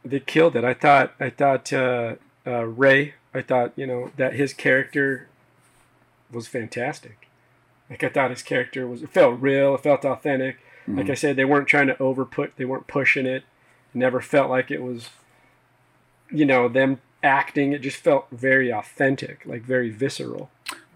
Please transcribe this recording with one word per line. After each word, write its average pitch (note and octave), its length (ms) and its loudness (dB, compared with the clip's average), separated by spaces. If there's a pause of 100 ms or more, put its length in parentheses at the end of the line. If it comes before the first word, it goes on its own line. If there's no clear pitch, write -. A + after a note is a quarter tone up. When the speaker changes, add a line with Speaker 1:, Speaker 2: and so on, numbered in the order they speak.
Speaker 1:
They C3 140 -4
killed D#3+ 360 2
it. A#2 80 0
I B2 120 0
thought, C#3+ 440 4
I C3+ 120 -4
thought, C#3 420 0
uh, B2 420 -2 (300)
uh, A#2+ 200 -4
Ray, C3+ 500 4 (180)
I C#3 80 -4
thought, B2 340 0
you C#3 120 -8
know, B2+ 300 -6
that C3 160 -2
his C3 200 -2
character C3+ 760 -2 (1040)
was A#2 160 -12
fantastic. A#2+ 800 -10 (600)
Like, B2+ 140 -8
I C3+ 60 -2
thought C3 200 0
his B2 140 -10
character B2+ 420 -4
was, B2 160 -10
it D3+ 80 -14
felt B2+ 320 4
real, C#3 340 2
it B2+ 60 -6
felt C#3+ 240 2
authentic. C3 520 -2 (300)
Like G2+ 180 -4
Speaker 2:
Mm-hmm. C#3+ 60 -2
Speaker 1:
I C3 40 -2
said, C#3+ 200 0
they C3+ 100 2
weren't C#3 220 4
trying C#3+ 200 4
to C3 140 -2
overput, C3 560 -4
they C3 80 -6
weren't C3 220 -8
pushing C3+ 400 0
it. C3 160 -4 (500)
It - 20 -20
never B2 260 0
felt C#3 280 2
like B2+ 220 0
it D3 100 -6
was, A#2+ 280 -10 (1200)
you D3+ 140 2
know, B2+ 220 4
them C3 320 2 (240)
acting. C#3 500 0
It C#3+ 80 -4
just C3 160 -8
felt C#3 340 2
very C3 400 0
authentic, C3+ 720 -4
like, A#2 180 -12
very B2 260 -2
visceral. G#2 600 -8 (460)